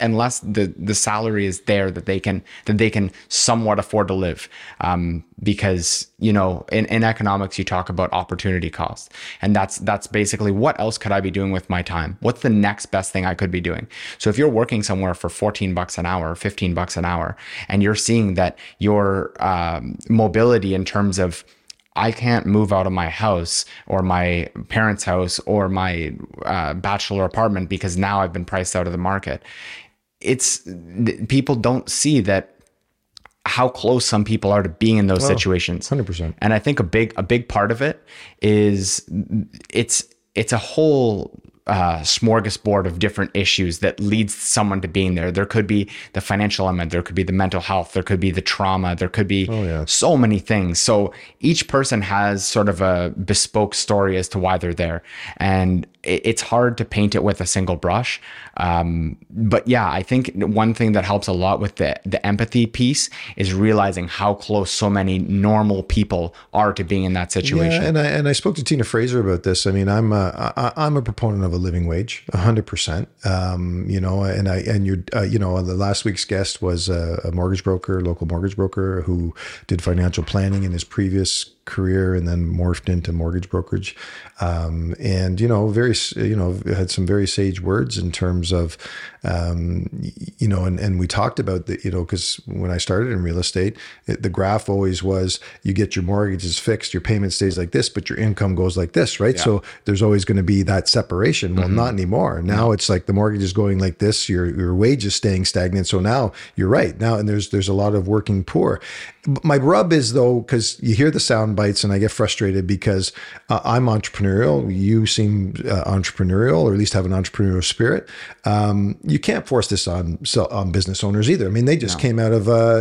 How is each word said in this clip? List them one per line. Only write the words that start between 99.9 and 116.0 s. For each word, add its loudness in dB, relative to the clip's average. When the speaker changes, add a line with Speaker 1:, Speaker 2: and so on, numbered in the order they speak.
Speaker 2:
always 4
gonna 2
be 2
that 0
separation. 0
Well, 2
Speaker 1:
Mm-hmm. 2
Speaker 2:
not 2
anymore. 0
Now 0
Speaker 1:
No. 4
Speaker 2:
it's 0
like 0
the 0
mortgage 2
is 0
going 2
like 0
this, 2
your, 0
your 0
wage 4
is -2
staying 0
stagnant. 0
So 0
now 2
you're 2
right. 2
Now, 2
and 0
there's, -2
there's 0
a 0
lot 2
of 0
working 0
poor. 0
B-, 0
my 4
rub 4
is 2
though, 4
'cause -2
you 2
hear 4
the 0
sound 2
bites 2
and 2
I 2
get 2
frustrated 0
because, 0
uh, 0
I'm 2
entrepreneurial. 0
You 4
seem, 0
uh, 0
entrepreneurial, 2